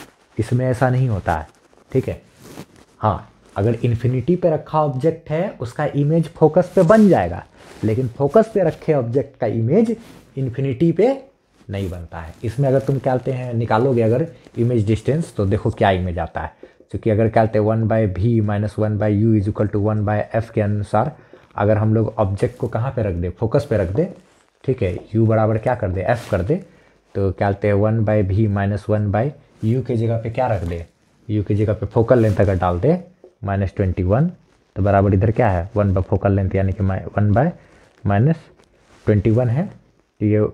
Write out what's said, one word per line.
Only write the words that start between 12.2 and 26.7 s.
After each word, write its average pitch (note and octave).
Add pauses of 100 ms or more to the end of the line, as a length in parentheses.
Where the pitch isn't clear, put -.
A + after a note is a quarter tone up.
है। E2 (120)
इसमें A#2+
अगर C3+
तुम C#3
क्या C3
बोलते B2+
हैं, B2+
निकालोगे A#2
अगर A#2+ (320)
इमेज A#2
डिस्टेंस, C3
तो G#2
देखो G#2
क्या G#2
इमेज F2+
आता D#2+
है। - (380)
क्योंकि G#2
अगर A2
क्या A2+
बोलते A2
हैं, G#2
one A2
by A2 (140)
V G2+ (140)
minus G#2
one G#2+
by G#2+
U A2
is G#2
equal G#2
to G2+
one G#2+
by G#2+ (180)
F A2
के A2+
अनुसार G#2 (440)
अगर G#2
हम A2
लोग A2
ऑब्जेक्ट G#2
को A#2
कहाँ A#2
पे A2+
रख G2
दे, F2
फोकस A#2
पे A2
रख F#2
दे, D3+ (560)
ठीक -
है, F2+ (140)
U A2
बराबर A2
क्या B2
कर G#2
दे, F#2
F A#2+
कर F#2+
दे, A2 (600)